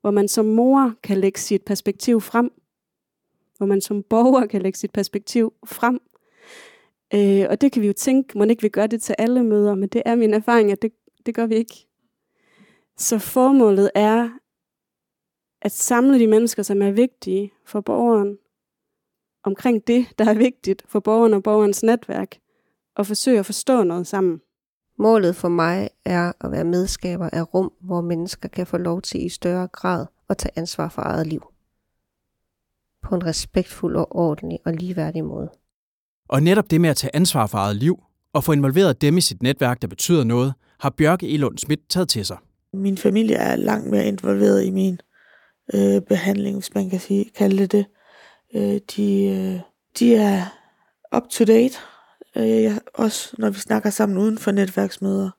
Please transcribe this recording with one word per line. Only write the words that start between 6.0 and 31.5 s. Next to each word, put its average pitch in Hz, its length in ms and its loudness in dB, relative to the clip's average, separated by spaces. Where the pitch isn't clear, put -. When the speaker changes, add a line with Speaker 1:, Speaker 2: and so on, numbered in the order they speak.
Speaker 1:
Øh, 196 360 4
og 208 100 0
det 277 120 4
kan 226 100 0
vi 208 40 2
jo 202 60 2
tænke, 262 460 0
mon 208 120 4
ikke 226 120 0
vi 214 60 2
gør 208 180 0
det 220 160 -4
til - 160 -4
alle 240 260 2
møder, 208 300 2
men 190 140 -2
det - 160 -2
er 233 100 0
min 220 200 2
erfaring, 214 380 2
at 196 100 -4
det, 220 100 -4
det 233 80 -6
gør 233 120 -2
vi 220 80 -2
ikke. - 320 -4
Så - 200 -2
formålet 233 760 4
er 220 360 2
at 208 100 -4
samle 254 460 2
de 233 80 4
mennesker, 220 360 2
som 196 200 -2
er 202 80 2
vigtige 202 640 -2
for 208 140 -6
borgeren, 208 580 0
omkring 214 420 -2
det, 240 200 2
der 220 120 4
er 214 40 4
vigtigt 214 540 0
for 208 120 -2
borgeren 220 340 4
og 196 80 0
borgerens 208 400 2
netværk, 226 560 -2
og 202 100 -2
forsøge 214 320 0
at 190 80 -2
forstå 247 360 0
noget 175 240 -2
sammen. 185 340 -2
Speaker 2:
Målet 208 360 4
for - 120 -4
mig 170 400 0
er 175 360 -2
at - 120 -6
være - 120 -2
medskaber 175 680 -4
af 165 220 -6
rum, 190 260 -2
hvor 180 200 -6
mennesker 170 480 -6
kan 180 180 -8
få - 100 -8
lov 175 260 -4
til - 240 -8
i - 20 -6
større 180 400 -6
grad - 380 -6
at - 100 -4
tage - 180 -6
ansvar 165 320 -8
for - 140 -10
eget - 240 -4
liv. 156 160 -8